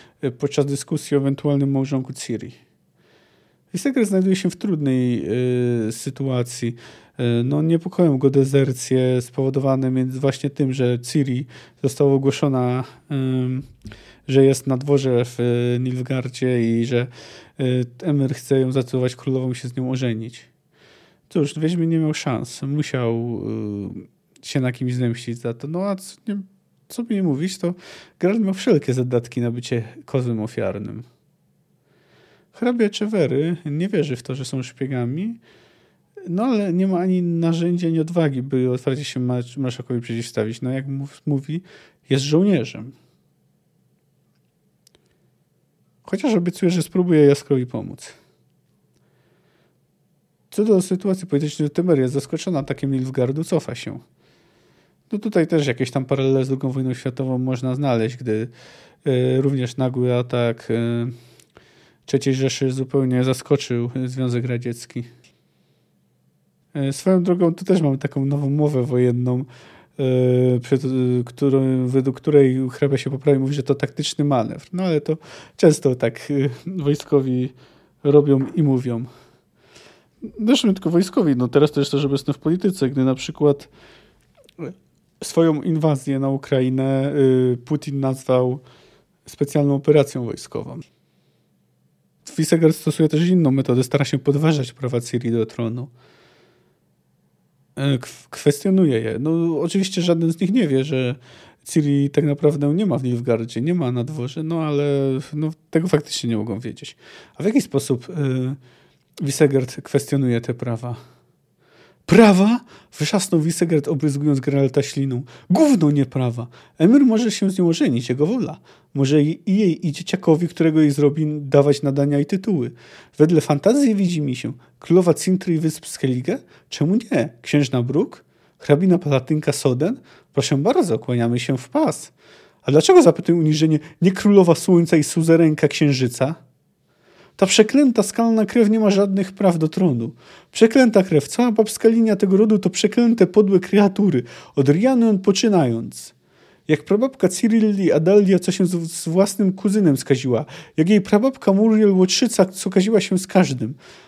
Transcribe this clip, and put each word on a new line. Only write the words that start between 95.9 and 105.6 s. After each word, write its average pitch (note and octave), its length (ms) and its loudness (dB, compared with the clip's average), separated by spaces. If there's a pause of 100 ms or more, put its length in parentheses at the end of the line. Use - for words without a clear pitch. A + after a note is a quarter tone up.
E, C#3 220 0
kw-, - 320 -20
kwestionuje D3+ 680 2
je. A2 180 -4
No, D#3+ 420 -2
oczywiście F#3 420 -2
żaden E3 300 0
z E3 80 -8
nich F#3+ 120 -2
nie A3 160 2
wie, C3 160 0
że C3 300 -2 (500)
Ciri C#3+ 460 0
tak D3 140 0
naprawdę D3 500 0
nie G3+ 120 0
ma D3 120 0
w C3 60 -8
Nilfgaardzie, A#2 560 -4
nie E3 140 -2
ma C3+ 180 -2
na B2 120 -4
dworze, D#3 380 -8
no, D#3+ 200 -4
ale, D3 220 -2 (480)
no, D#3 180 -4 (200)